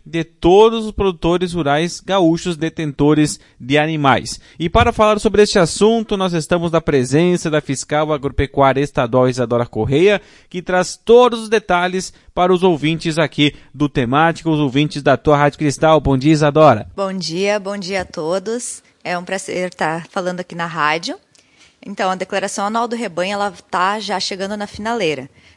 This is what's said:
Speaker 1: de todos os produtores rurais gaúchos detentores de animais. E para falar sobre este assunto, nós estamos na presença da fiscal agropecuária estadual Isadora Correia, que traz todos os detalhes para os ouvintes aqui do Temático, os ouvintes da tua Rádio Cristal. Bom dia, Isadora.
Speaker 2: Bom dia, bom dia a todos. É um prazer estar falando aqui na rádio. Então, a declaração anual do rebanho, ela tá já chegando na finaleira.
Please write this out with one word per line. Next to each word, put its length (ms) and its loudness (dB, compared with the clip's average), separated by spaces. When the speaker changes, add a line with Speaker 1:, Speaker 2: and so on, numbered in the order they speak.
Speaker 1:
de 200 -6
todos 600 4
os 40 -6
produtores 600 -2
rurais 480 -2
gaúchos 560 0
detentores 840 0
de 180 0
animais. 600 0
E 100 -4
para 240 2
falar 280 2
sobre 220 2
este 140 2
assunto, 600 2
nós 160 -2
estamos 400 -2
na 80 2
presença 680 0
da 120 0
fiscal 520 -4
agropecuária 680 0
estadual 480 0
Isadora 380 -2
Correia, 540 0
que 100 -8
traz 360 -2
todos 460 4
os 60 -12
detalhes 640 -2
para 180 2
os 120 2
ouvintes 560 0
aqui 340 0
do 160 -2
Temático, 640 0
os 80 0
ouvintes 420 0
da 160 2
tua 200 2
Rádio 240 0
Cristal. 400 2
Bom 180 0
dia, 140 2
Isadora. 640 4
Speaker 2:
Bom 160 -4
dia, 480 -4
bom 160 -10
dia 240 -6
a 40 -8
todos. 800 -8
É 120 -4
um 80 -8
prazer 440 -6
estar 420 -6
falando 300 -6
aqui 160 -14
na 100 -6
rádio. 500 -4
Então, 300 -6
a 60 -4
declaração 500 -6
anual 220 -2
do 80 -6
rebanho, 380 -6
ela 200 -4
tá 300 0
já 180 -6
chegando 380 -8
na 100 -8
finaleira. 640 -6